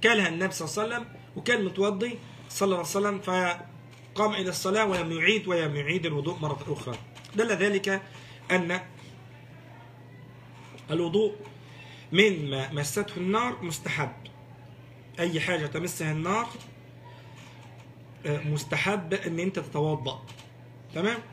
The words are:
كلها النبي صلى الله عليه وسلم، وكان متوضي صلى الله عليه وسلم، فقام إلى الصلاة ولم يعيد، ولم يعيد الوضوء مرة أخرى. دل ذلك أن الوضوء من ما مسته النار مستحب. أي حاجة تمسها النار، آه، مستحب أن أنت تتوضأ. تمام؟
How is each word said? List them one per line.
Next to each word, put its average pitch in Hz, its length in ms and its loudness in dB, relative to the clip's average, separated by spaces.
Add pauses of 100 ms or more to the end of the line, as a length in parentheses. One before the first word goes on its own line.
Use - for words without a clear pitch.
كلها 214 260 8
النبي 175 240 0
صلى 160 160 -4
الله 214 280 -2
عليه 233 100 -6
وسلم، - 100 -16 (200)
وكان 226 280 2
متوضي 202 540 0 (300)
صلى - 180 2
الله 190 100 4
عليه 170 100 -2
وسلم، 202 340 2
فقام 185 1120 0
إلى 185 140 0
الصلاة 196 380 4
ولم 175 260 2
يعيد، 185 360 4
ولم 160 280 2
يعيد 156 300 0
الوضوء 160 320 0
مرة 151 300 -2
أخرى. 127 280 -4 (400)
دل 226 160 4
ذلك 196 500 2 (480)
أن 180 300 4 (2000)
الوضوء 175 440 4 (760)
من 170 380 6
ما 135 220 -4
مسته 151 440 -2
النار 214 460 2
مستحب. 151 500 -2 (1040)
أي 170 220 2
حاجة 160 260 0
تمسها 160 460 -2
النار، 185 360 0 (1800)
آه، 147 220 0
مستحب 165 680 0
أن 170 240 -2
أنت 185 200 0
تتوضأ. 151 640 -2 (720)
تمام؟ 208 240 2 (140)